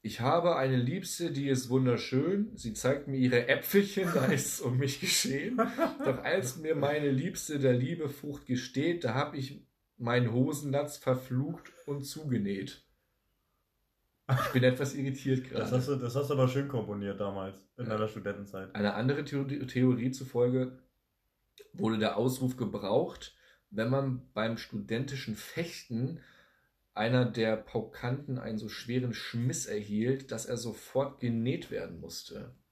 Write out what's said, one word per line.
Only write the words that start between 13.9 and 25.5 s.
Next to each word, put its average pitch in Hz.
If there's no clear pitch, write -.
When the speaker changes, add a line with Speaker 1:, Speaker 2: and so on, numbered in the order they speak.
Speaker 1:
Ich -
bin 127
etwas 127
irritiert 135
Speaker 2:
Das -
Speaker 1:
gerade. 107
Speaker 2:
hast 127
du, 143
das 120
hast 139
du 147
aber 127
schön 139
komponiert 101
damals, 98
in 123
Speaker 1:
Ja. 110
Speaker 2:
deiner 107
Studentenzeit. 98
Speaker 1:
Eine 104
andere 135
Theorie, 139
Theorie 127
zufolge 127
wurde 110
der 107
Ausruf 127
gebraucht, 104
wenn 113
man 135
beim 113
studentischen 113
Fechten 151